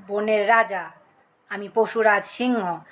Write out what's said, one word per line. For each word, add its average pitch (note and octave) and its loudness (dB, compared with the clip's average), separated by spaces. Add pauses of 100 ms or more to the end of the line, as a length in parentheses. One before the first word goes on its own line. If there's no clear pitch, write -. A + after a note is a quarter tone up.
বনের G#3 0
রাজা, G3+ 2 (580)
আমি G3+ -12
পশুরাজ G#3+ 2
সিংহ, G#3+ -4 (120)